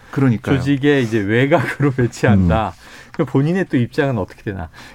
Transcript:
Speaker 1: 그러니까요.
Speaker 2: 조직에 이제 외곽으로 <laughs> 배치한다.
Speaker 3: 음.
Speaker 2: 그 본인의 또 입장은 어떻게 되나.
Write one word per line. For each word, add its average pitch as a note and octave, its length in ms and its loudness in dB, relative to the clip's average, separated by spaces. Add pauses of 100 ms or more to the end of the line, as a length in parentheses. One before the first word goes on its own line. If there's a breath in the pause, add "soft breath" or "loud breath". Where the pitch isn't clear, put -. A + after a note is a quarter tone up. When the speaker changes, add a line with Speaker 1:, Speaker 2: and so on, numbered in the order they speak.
(100)
Speaker 1:
그러니까요. C3 460 0
Speaker 2:
조직에 C#3 440 0
이제 A2+ 200 0
외곽으로 C3 760 0
<laughs> - 20 -16
배치한다. A2 800 2
Speaker 3:
음. - 40 -20 (320 loud breath)
Speaker 2:
그 E3 120 -4
본인의 D#3+ 460 0
또 D3+ 60 0
입장은 C3 420 -2
어떻게 - 240 -8
되나. F#2+ 280 -8 (240 loud breath)